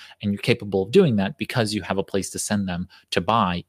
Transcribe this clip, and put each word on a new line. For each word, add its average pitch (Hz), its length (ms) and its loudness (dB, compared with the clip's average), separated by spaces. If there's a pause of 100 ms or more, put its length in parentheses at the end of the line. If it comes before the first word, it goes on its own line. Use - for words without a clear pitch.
(220)
and 104 100 -2
you're 98 100 -4
capable 98 420 0
of 101 80 -10
doing 151 260 6
that 98 200 0
because 107 360 -2
you 104 80 -2
have 98 160 -4
a 98 60 0
place 95 260 -4
to 92 100 -8
send 101 300 -2
them 90 180 -6 (240)
to - 80 0
buy. 90 500 0